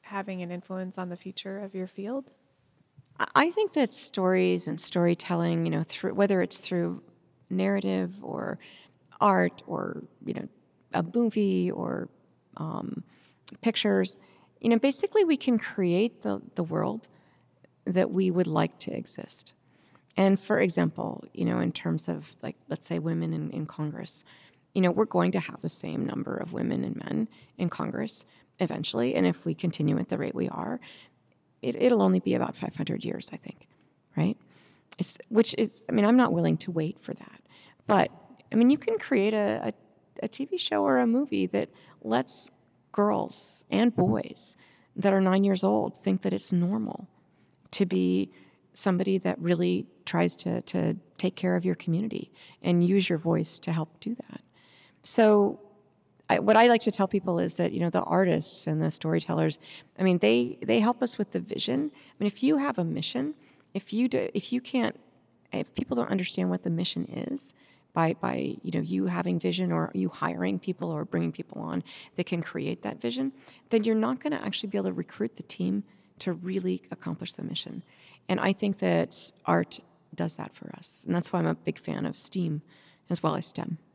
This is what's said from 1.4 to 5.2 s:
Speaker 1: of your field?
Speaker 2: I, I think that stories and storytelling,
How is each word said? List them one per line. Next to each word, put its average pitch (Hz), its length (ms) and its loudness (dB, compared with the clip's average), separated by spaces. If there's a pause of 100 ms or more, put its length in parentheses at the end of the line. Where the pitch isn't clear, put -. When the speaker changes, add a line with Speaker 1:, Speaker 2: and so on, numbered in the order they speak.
Speaker 1:
of 196 160 -10
your 185 120 -4
field? 226 460 -8 (840)
Speaker 2:
I, - 160 0
I 302 160 6
think 415 220 0
that 269 220 2
stories 185 720 2
and 160 120 -4
storytelling, 170 880 2